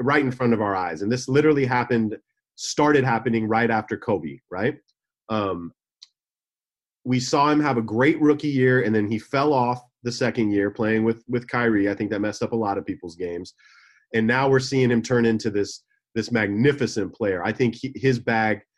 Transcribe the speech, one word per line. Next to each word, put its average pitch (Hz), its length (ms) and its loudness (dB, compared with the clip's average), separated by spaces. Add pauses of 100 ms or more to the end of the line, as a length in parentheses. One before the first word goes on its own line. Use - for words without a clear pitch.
right 143 200 2
in 131 80 0
front 120 220 0
of 110 80 2
our 101 160 0
eyes. 87 240 -4
And 101 100 -2
this 127 160 -2
literally 143 380 4
happened, 120 500 0 (420)
started 147 460 2
happening 117 460 0
right 117 220 2
after 110 260 -2
Kobe, 76 440 -4 (100)
right? 107 260 -4 (540)
Um, 92 420 -4 (1300)
we 127 140 0
saw 143 300 2
him 151 120 4
have 139 180 2
a 113 40 0
great 127 380 0
rookie 147 280 2
year, 127 340 2
and 110 120 0
then 104 160 0
he 113 80 -2
fell 143 360 0
off 123 280 0 (200)
the 117 100 -6
second 113 380 0
year 101 200 2
playing 110 320 0
with, 113 260 -2
with 120 200 -6
Kyrie. 113 400 2
I 101 60 -2
think 101 160 -4
that 104 100 -4
messed 104 220 -4
up 110 100 -4
a 120 40 -2
lot 104 200 -2
of 92 80 -6
people's 90 320 -10
games. 87 380 -10 (580)
And 110 160 2
now 131 200 2
we're 135 120 4
seeing 131 300 2
him 113 120 2
turn 120 220 2
into 113 260 0
this, 101 320 -4 (320)
this 113 160 -4
magnificent 110 840 0
player. 95 300 -2
I 107 80 -2
think 117 220 0
he, 131 220 -10
his 123 240 0
bag 110 400 0 (180)